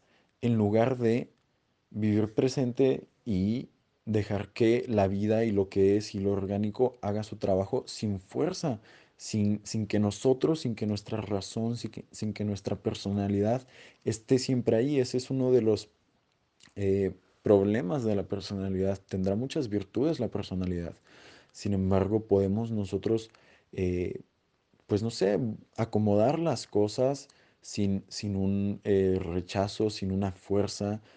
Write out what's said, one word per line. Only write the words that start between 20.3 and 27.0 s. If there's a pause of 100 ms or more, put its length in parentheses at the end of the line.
Sin
embargo,
podemos
nosotros, (440)
eh, (640)
pues
no
sé, (380)
acomodar
las
cosas (340)